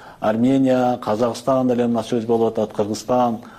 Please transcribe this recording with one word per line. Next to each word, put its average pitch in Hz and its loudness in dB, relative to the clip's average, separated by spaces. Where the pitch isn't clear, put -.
Армения, 123 2
Казакстан 120 0
деле 120 2
мына 117 0
сөз 113 -2
болуп 113 0
атат, 107 -2
Кыргызстан, 110 0